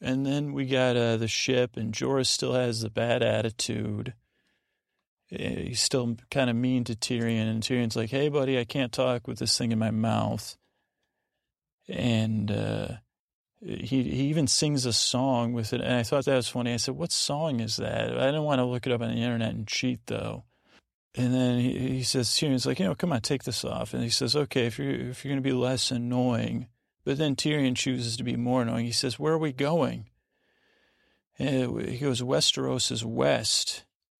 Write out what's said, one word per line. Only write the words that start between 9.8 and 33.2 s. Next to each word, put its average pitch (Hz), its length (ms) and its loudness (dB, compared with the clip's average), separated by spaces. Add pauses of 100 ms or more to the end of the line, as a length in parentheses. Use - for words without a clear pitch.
mouth." 110 640 0 (1300)
And, 110 640 0
uh, 107 380 -2 (760)
he, 131 380 -2
he 123 280 0
even 151 180 2
sings 143 400 2
a 113 60 0
song 123 600 2
with 117 180 -2
it, 123 100 -2
and 123 120 0
I 123 80 2
thought 135 240 0
that 139 100 4
was 123 120 2
funny. 123 260 -2
I 120 40 -2
said, 131 180 -2
"What 165 160 -4
song 143 480 0
is 113 160 -2
that?" 113 420 -2
I 127 80 2
didn't 151 200 2
wanna 131 200 4
look 123 220 -2
it 127 40 2
up 120 100 2
on 117 100 -2
the 117 100 0
internet 113 320 0
and 113 140 -6
cheat, 127 400 -2
though. 110 380 -6 (680)
And 123 180 0
then 123 280 2
he, 127 300 0
he 127 140 -2
says, 120 260 0
Tyrion's 131 360 2
like, 135 140 0
"You 190 60 2
know, 170 100 0
come 175 180 0
on, 117 80 2
take - 220 -2
this - 200 -4
off." 117 300 -4
And 123 80 -2
he 117 80 0
says, 120 260 2
"Okay, 139 300 2
if 120 140 -4
you're, 131 300 -2
if 127 140 -12
you're 135 80 -4
gonna 139 100 0
be 131 120 0
less 127 380 0
annoying." 120 800 0 (340)
But 139 140 -2
then 147 180 2
Tyrion 143 400 2
chooses 120 420 -2
to 127 60 -6
be 123 120 -2
more 123 260 0
annoying. 117 240 0
He 117 60 -4
says, 123 260 -2
"Where 151 160 0
are 160 60 2
we 156 120 0
going?" 127 600 0 (1300)
And 127 500 0
he 127 80 -6
goes, 127 240 0
"Westeros 131 680 2
is 117 120 -2
west." 120 800 0 (340)